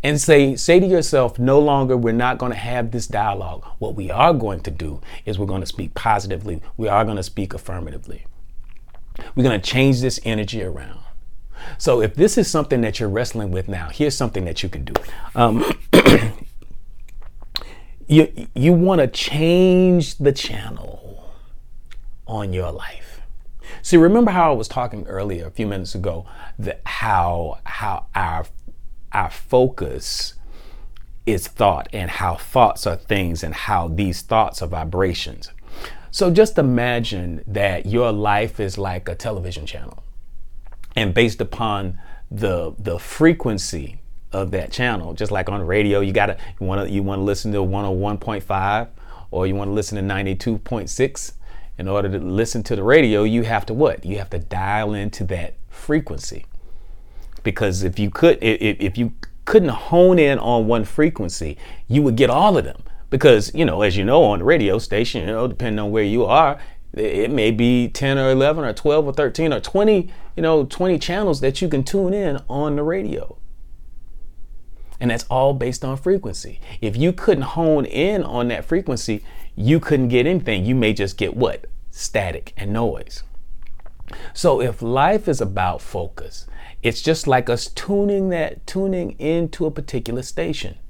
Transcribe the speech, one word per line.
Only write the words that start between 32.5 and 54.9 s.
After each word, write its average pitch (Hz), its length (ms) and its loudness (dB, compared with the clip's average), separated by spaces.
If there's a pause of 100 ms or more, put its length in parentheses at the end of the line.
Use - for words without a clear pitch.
are 87 100 -2
things, 87 480 0
and 80 100 -6
how 90 320 -2
these 87 360 -2
thoughts 110 380 2
are 90 60 -4
vibrations. 85 880 -4 (580)
So 180 220 2
just 208 260 6
imagine 117 880 0
that 98 400 0
your 117 240 2
life 104 480 0
is 98 180 -4
like 92 320 -4
a 85 60 -6
television 90 520 -6
channel, - 360 -10 (920)
and 101 180 0
based 117 260 4
upon 98 600 -4 (280)
the, 92 520 -2
the 92 180 -4
frequency 107 1040 0 (320)
of 95 180 -4
that 90 220 -4
channel, 107 420 -2
just 107 160 -2
like 95 180 -2
on 101 160 -2
radio, 101 360 4
you 98 120 0
gotta, 101 240 2 (240)
you 98 60 -4
wanna, 98 200 0
you 98 180 -2
wanna 98 180 -2
listen 101 300 0
to 101 100 0
one 98 220 0
oh 98 80 0
one 101 260 -2
point 107 240 -6
five, 101 460 0 (420)
or 92 160 0
you 95 80 0
wanna 101 180 -2
listen 104 220 -2
to 98 80 -4
ninety-two 98 560 -2
point 107 320 -6
six. - 440 -2 (440)
In 90 100 -4
order 101 200 0
to 95 100 -2
listen 104 460 0
to 117 120 -2
the 98 60 -2
radio, 110 420 6
you 113 180 2
have 110 240 0
to 110 80 -4
what? 131 300 2
You 98 120 -4
have 98 140 -6
to 90 80 -4
dial 101 560 -2